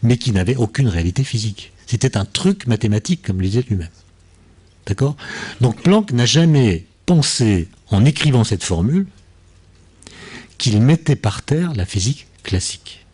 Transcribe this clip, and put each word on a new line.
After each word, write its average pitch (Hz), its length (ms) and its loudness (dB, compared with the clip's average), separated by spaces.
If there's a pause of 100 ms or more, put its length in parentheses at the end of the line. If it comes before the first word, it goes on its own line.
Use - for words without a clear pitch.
mais 117 160 4
qui 120 140 -2
n'avait 98 240 0
aucune 120 320 0
réalité 87 360 0
physique. 107 480 -6 (140)
C'était 127 300 -2
un 98 80 0
truc 190 420 -2
mathématique, 110 560 0
comme 92 180 -4
le 92 60 0
disait 113 220 0
lui-même. 87 200 -2 (960)
D'accord ? 139 300 -2 (440)
Donc 120 220 0
Planck 202 300 2
n'a 120 140 2
jamais 131 600 4 (200)
pensé, 113 640 2 (220)
en 101 140 4
écrivant 139 400 2
cette 98 200 -4
formule, 120 420 0 (1500)
qu'il 107 220 2
mettait 143 360 2
par - 260 -4
terre 165 320 -2
la 92 120 -4
physique 104 400 -4 (160)
classique. - 720 -8